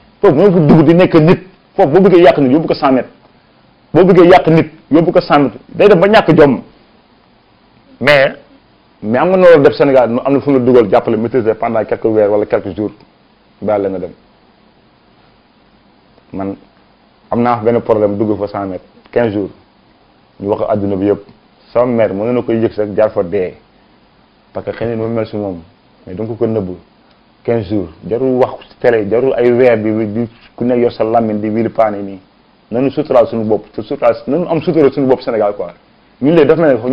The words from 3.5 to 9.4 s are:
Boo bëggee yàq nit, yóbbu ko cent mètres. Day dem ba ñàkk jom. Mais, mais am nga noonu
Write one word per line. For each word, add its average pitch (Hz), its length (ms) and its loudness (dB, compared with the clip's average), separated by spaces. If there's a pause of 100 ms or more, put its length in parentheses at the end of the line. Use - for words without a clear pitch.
Boo 165 100 4
bëggee 180 240 6
yàq 180 200 6
nit, 160 220 2 (200)
yóbbu 165 220 2
ko 180 80 0
cent 156 180 0
mètres. 131 300 -2
Day 208 200 2
dem 202 120 4
ba 196 80 2
ñàkk 202 280 2
jom. 139 260 4 (1400)
Mais, 139 340 2 (680)
mais 107 160 -2
am 156 120 0
nga 190 60 2
noonu 170 260 6